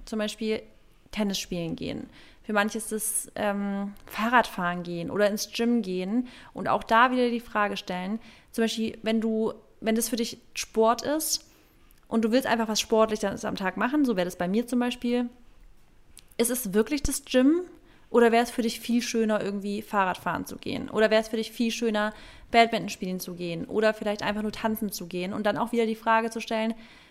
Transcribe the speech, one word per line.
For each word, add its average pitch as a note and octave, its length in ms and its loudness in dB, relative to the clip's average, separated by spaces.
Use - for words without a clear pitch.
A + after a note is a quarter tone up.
zum A3+ 140 -8
Beispiel G#3+ 440 -2
Tennis G3+ 260 -2
spielen E3+ 380 -4
gehen. - 340 -8
Für G#3+ 100 -6
manche G#3+ 260 0
ist - 120 -8
es, - 440 -4
ähm, G3+ 580 -2
Fahrradfahren G3 720 0
gehen E3+ 300 -6
oder G3+ 180 4
ins G#3 220 -6
Gym A#3 320 2
gehen F#3 440 -2
und - 140 -6
auch G3 160 2
da A#3+ 280 6
wieder B3 180 2
die A#3+ 100 -2
Frage G#3 380 -2
stellen, F#3 420 -6
zum A3+ 120 0
Beispiel, A3 400 -2
wenn A3 180 2
du, A3 320 0
wenn A3 140 2
das A3+ 160 0
für B3 60 -4
dich A3+ 240 -2
Sport A3 480 2
ist D#4 420 -2
und A3 180 2
du G#3+ 60 2
willst B3+ 160 4
einfach A3+ 200 0
was G#3+ 120 -2
Sportliches G#3+ 640 2
am F#3+ 100 -4
Tag F#3 220 -2
machen, C4 280 2
so A#3+ 100 2
wäre F3+ 100 2
das F#3 120 -6
bei F3 100 0
mir A3 200 0
zum B3 120 0
Beispiel, A#3+ 500 -2
ist A3 120 2
es A#3+ 240 -4
wirklich A3+ 300 2
das - 220 -2
Gym C#4 360 6
oder A#3 220 8
wäre A#3 120 6
es A#3+ 80 -6
für A#3+ 120 -2
dich A3+ 160 -2
viel A#3 220 0
schöner, A3 400 0
irgendwie G3+ 400 -4
Fahrrad F#3+ 360 0
fahren - 280 -4
zu - 120 -12
gehen? - 320 -6
Oder G#3+ 220 4
wäre A3 100 6
es A3 80 -4
für A#3 80 -4
dich A3 140 -4
viel A#3 200 0
schöner, G#3+ 400 0
Badminton A3+ 380 4
spielen F#3 320 -6
zu F3+ 140 -10
gehen? E3+ 300 -6
Oder G#3+ 280 2
vielleicht G#3 300 -4
einfach G#3 180 -2
nur G#3+ 100 -4
tanzen G#3+ 400 -4
zu - 160 -10
gehen? F3+ 240 -6
Und G#3 140 -2
dann G#3 120 0
auch A3+ 140 -2
wieder A#3 140 2
die A3 100 -2
Frage A3+ 360 2
zu A3+ 100 -8
stellen, A3+ 320 -2